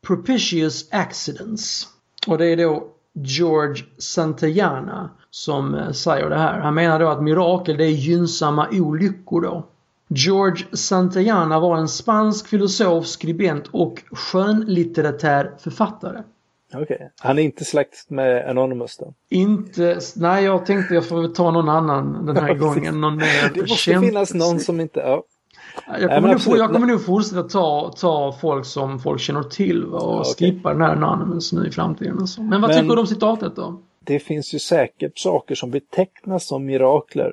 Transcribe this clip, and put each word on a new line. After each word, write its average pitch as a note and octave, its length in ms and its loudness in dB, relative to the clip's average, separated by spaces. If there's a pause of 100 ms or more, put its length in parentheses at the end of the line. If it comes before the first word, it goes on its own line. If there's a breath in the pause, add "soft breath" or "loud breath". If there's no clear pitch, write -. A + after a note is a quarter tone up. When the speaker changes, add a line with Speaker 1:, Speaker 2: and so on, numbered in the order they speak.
Speaker 1:
propitious F3 840 -2
accidents." - 960 -6 (380)
Och E3 120 0
det E3 80 2
är E3 100 4
då D#3+ 280 0 (280)
George D3 720 0 (140)
Santayana D#3+ 1120 -2 (200 soft breath)
som, C#3 440 -4
eh, D3 160 -4
säger D3 400 0
det D3 80 0
här. D#3 220 0
Han D3 140 0
menar D#3+ 240 4
då E3 100 4
att D3 140 0
mirakel, E3+ 540 2
det D#3 80 4
är D#3+ 60 4
gynnsamma D#3 840 2
olyckor E3 680 0
då. - 260 -4 (420)
George F#3 640 2
Santayana F#3 880 2
var E3+ 160 2
en D#3+ 120 0
spansk G#3+ 600 0
filosof, F#3+ 580 2
skribent E3 680 -2
och - 380 -2
skönlitterär E3+ 1500 0
författare. F#3+ 640 -6 (520)
Speaker 2:
Okej. C#3 360 -8 (100)
Han C3+ 180 0
är D#3 40 2
inte D3+ 220 -4
släkt - 460 -4
med C3+ 400 0
Anonymous B2+ 480 -2
då? - 140 -16 (160)
Speaker 1:
Inte F3+ 640 0
s-, F3 240 -6
nej, F#3 280 2
jag F#3 220 0
tänkte F#3+ 280 0
jag E3+ 140 2
får E3+ 120 -2
väl E3 140 -4
ta F3 160 2
någon E3 180 2
annan D3+ 580 0
den D3 100 0
här D#3 120 0
Speaker 2:
<laughs> - 0 -
Ja, C#3+ 60 2
precis. D3 200 0
Speaker 1:
gången. D3+ 260 -2
Någon D3+ 160 0
mer D3 380 0
Speaker 2:
Det F3 60 -4
måste G3+ 160 -2
Speaker 1:
känd F3+ 300 2
Speaker 2:
finnas G3+ 280 0
någon F3 60 0
Speaker 1:
person. E3+ 200 2
Speaker 2:
som E3+ 200 -2
inte, D3+ 200 -4
ja. C#3 220 0 (640 loud breath)
Speaker 1:
Ja, - 60 -12
jag - 80 -4
Speaker 2:
Nej, F#3 80 2
Speaker 1:
kommer C#3+ 120 4
Speaker 2:
men - 100 4
Speaker 1:
nog C4+ 60 8
Speaker 2:
absolut. A3+ 220 4
Speaker 1:
jag A3 140 4
kommer A#3 140 4
nog A#3 180 2
fortsätta F#3+ 380 0
ta, D3+ 580 0
ta D3 400 0
folk C#3 260 0
som C3+ 320 -6
folk C3+ 220 -4
känner C#3+ 220 -2
till, E3+ 440 0
va, E3 120 -6
och E3+ 160 -2
Speaker 2:
Ja, A2+ 60 -2
okej. C3 320 2
Speaker 1:
skippa - 200 -2
den D#3 100 2
här D#3 140 4
Anonymous E3 560 -2
nu E3+ 140 0
i E3 40 -4
framtiden - 520 -4
och F#3 60 -4
så. A3+ 140 -10
Men G3+ 180 0
vad A3+ 100 4
Speaker 2:
Men D#4+ 120 6
Speaker 1:
tycker A#3 120 2
du A#3 60 2
om A3 60 0
citatet G#3+ 500 -2
då? E3+ 240 -10 (240)
Speaker 2:
det C#3+ 140 -2
finns D3+ 360 -6
ju D3+ 40 -4
säkert - 600 -2
saker - 360 -2
som B2 160 -8
betecknas F#3 760 -4
som C#3 200 -6
mirakler C3+ 680 2